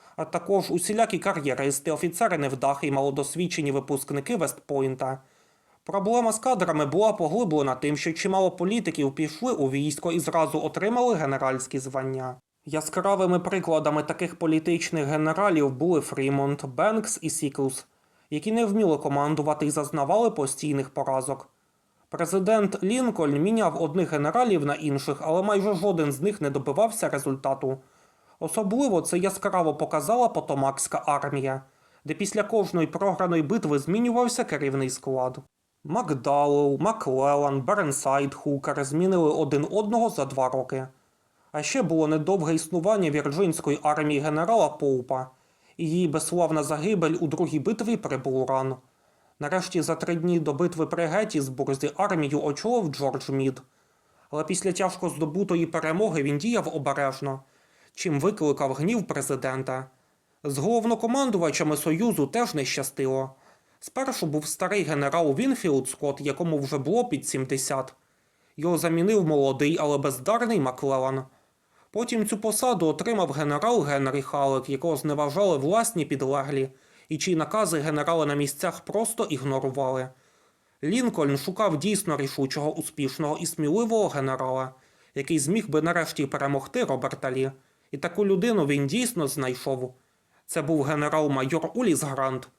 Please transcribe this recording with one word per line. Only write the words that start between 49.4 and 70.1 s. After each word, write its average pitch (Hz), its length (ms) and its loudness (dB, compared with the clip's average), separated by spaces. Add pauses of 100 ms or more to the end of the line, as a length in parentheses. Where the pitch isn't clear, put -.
за 160 140 0
три 175 200 -2
дні 175 240 2
до 151 140 -2
битви 160 320 0
при 165 200 -2
Геттісбурзі 139 920 -2
армію 151 460 0
очолив 214 440 0
Джордж 139 420 -4
Мід. 135 320 0 (680)
Але 156 140 -2
після 185 280 -2
тяжко 185 380 -2
здобутої 165 560 0
перемоги 160 580 0
він 143 140 0
діяв 196 380 -2
обережно, 139 680 -2 (540)
чим 151 240 0
викликав 147 540 0
гнів 175 340 0
президента. 131 800 -4 (580)
З 139 140 -4
головнокомандувачами 220 1200 2
Союзу 160 500 2
теж 233 260 -2
не 143 120 -2
щастило. 135 640 -2 (480)
Спершу 262 460 -4
був 151 220 -2
старий 190 360 0
генерал 147 520 2
Вінфілд 180 540 2
Скотт, 143 320 -4
якому 147 380 -2
вже 139 180 -2
було 175 280 0
під - 220 -6
сімдесят. 135 640 -2 (640)
Його 165 200 0
замінив 170 500 4
молодий, 143 520 4
але 147 180 2
бездарний 185 640 0